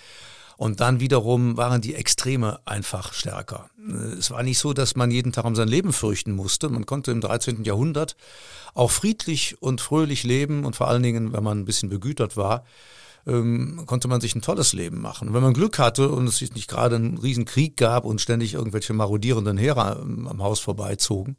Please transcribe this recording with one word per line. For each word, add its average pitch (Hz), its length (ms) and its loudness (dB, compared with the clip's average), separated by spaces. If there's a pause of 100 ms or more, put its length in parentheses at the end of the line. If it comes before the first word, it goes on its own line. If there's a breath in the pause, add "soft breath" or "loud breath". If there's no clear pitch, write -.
(580 loud breath)
Und 107 220 -2
dann 123 200 4
wiederum 120 560 2
waren 120 240 2
die 117 140 -4
Extreme 120 720 -2
einfach 101 480 -8
stärker. - 560 -8 (180)
Äh, 110 300 -6
es 120 120 0
war 120 140 -4
nicht 127 160 0
so, 147 140 2
dass 131 200 0
man 120 160 2
jeden 120 220 0
Tag 117 120 -2
um 117 120 0
sein 113 100 4
Leben 156 260 2
fürchten 104 400 0
musste. 98 360 -2
Man 117 180 -4
konnte 135 240 -4
im 117 120 0
dreizehnten 117 420 -2
Jahrhundert 139 520 0 (580 loud breath)
auch 123 180 4
friedlich - 680 -2
und 131 200 0
fröhlich 147 420 0
leben 143 420 2
und 120 120 -4
vor 123 120 0
allen 123 140 4
Dingen, 117 300 0
wenn 107 100 -2
man 104 160 0
ein 98 60 -4
bisschen 101 240 -2
begütert 107 480 -2
war, 107 280 0 (640 soft breath)
ähm, 123 600 0
konnte 123 200 0
man 123 140 2
sich 117 160 -2
ein 113 60 -4
tolles 160 300 2
Leben 87 280 -4
machen. - 280 -8
Und 107 60 -2
wenn 123 80 4
man 131 120 6
Glück 180 260 2
hatte 135 300 4
und 127 180 0
es - 120 0
nicht 117 280 -8
gerade 117 280 2
einen 113 220 0
riesen 120 280 0
Krieg 151 300 2
gab 120 280 2
und 110 160 -2
ständig 117 340 0
irgendwelche 107 380 -4
marodierenden 107 680 2
Heere 113 380 2
am, - 320 -6
am 92 140 -6
Haus 104 180 0
vorbeizogen 101 800 -2